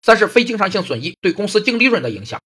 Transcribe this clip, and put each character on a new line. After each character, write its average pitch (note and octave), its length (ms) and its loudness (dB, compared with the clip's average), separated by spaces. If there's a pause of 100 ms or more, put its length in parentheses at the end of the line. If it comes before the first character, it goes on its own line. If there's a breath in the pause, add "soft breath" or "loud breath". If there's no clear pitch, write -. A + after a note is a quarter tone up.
三 A3+ 140 6
是 G3 100 2
非 A#3+ 160 4
经 A#3 140 -4
常 G3 120 0
性 F#3+ 140 -4
损 A#2+ 180 -6
益 E3 200 -8
对 F3+ 100 2
公 G3+ 160 -4
司 G#3+ 140 0
净 A#3 180 -2
利 B3 60 2
润 A3+ 180 2
的 A#2+ 80 -4
影 G2 140 -10
响。 A#2 200 -12